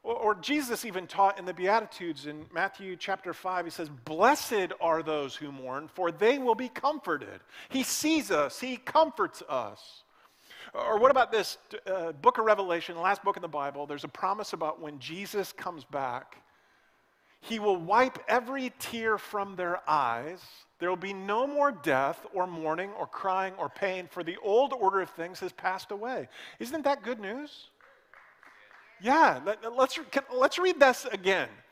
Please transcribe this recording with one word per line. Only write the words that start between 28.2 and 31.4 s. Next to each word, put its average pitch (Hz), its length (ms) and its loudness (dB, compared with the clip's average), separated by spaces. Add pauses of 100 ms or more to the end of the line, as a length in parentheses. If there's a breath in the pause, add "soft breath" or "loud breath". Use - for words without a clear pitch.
Yeah, 233 440 6
let, 226 300 -4
let's, 262 240 4 (120)
can, 277 120 0 (100)
let's 269 260 4
read 359 200 2
this 262 320 6
again. 180 380 0 (220)